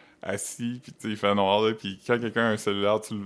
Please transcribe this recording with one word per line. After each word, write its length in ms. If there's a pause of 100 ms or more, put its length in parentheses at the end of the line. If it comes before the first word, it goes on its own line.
(220)
assis, 600
puis 120
tu 80
sais, 80
il 80
fait 180
noir, 260
là, 120
puis 320
quand 140
quelqu'un 260
a 60
un 60
cellulaire, 440
tu 140
le 100